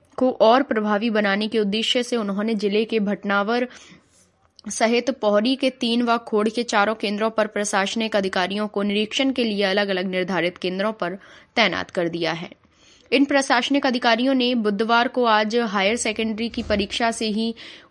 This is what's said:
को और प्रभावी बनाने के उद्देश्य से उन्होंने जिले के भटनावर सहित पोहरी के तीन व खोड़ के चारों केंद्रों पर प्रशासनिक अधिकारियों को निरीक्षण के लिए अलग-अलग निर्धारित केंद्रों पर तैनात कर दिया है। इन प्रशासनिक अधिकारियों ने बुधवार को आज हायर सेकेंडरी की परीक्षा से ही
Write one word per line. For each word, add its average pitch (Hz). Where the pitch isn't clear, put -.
को 254
और 240
प्रभावी 214
बनाने 208
के 226
उद्देश्य 214
से 247
उन्होंने 208
जिले 208
के 220
भटनावर 202
सहित 233
पोहरी 214
के 262
तीन 240
व 233
खोड़ 220
के 226
चारों 214
केंद्रों 208
पर 214
प्रशासनिक 208
अधिकारियों 196
को 202
निरीक्षण 214
के 254
लिए 208
अलग-अलग 196
निर्धारित 180
केंद्रों 190
पर 185
तैनात 180
कर 170
दिया 165
है। 170
इन 277
प्रशासनिक 277
अधिकारियों 247
ने 247
बुधवार 226
को 247
आज 220
हायर 208
सेकेंडरी 220
की 226
परीक्षा 208
से 226
ही 226